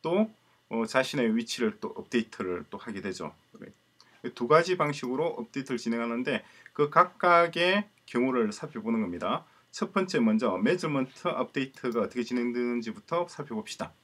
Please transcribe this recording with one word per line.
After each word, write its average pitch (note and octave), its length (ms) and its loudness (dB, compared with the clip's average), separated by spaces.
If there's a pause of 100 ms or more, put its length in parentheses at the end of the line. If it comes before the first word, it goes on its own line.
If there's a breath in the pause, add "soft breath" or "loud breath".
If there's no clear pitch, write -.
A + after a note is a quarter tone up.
또, G3 320 0 (360 soft breath)
어, A2+ 160 -2
자신의 B2+ 500 0
위치를 A#2 440 -2
또 A2 100 -6
업데이트를 - 800 -4
또 - 80 -12
하게 G2+ 240 -10
되죠. F2+ 340 -8 (180)
그래. - 180 -18 (600 soft breath)
두 A#2+ 140 -4
가지 E3+ 300 6
방식으로 D3 480 -2
업데이트를 C3 520 -6
진행하는데 A#2 680 -2 (300 loud breath)
그 D3 160 2
각각의 F3 960 4 (180)
경우를 B2 460 2
살펴보는 A2+ 500 -4
겁니다. F2+ 440 -4 (260 soft breath)
첫 - 220 -6
번째 F#3 260 0
먼저 A2 380 4
메저먼트 C#3+ 720 0
업데이트가 B2+ 760 -4
어떻게 A#2+ 220 -4
진행되는지부터 A#2+ 1040 -4
살펴봅시다. - 680 -10 (100)